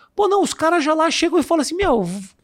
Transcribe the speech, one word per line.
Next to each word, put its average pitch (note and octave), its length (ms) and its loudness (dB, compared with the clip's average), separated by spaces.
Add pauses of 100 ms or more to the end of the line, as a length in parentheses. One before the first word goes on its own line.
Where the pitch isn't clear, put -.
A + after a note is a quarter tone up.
(160)
Pô, G4+ 120 2
não, G4 160 2
os - 100 -2
caras E4 300 0
já D4+ 100 0
lá D#4+ 160 2
chegam E4 300 0
e - 40 0
falam E4 180 0
assim, D#4 140 -4
"Meu, D4+ 280 0
v-, F#3+ 260 -8 (140)